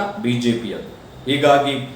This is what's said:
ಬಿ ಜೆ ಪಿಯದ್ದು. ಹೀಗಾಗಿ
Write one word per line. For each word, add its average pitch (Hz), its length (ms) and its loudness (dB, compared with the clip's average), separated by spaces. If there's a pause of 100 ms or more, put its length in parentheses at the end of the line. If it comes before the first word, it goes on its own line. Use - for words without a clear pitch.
(220)
ಬಿ 123 100 2
ಜೆ 120 200 2
ಪಿಯದ್ದು. 92 380 -6 (400)
ಹೀಗಾಗಿ 139 440 4 (220)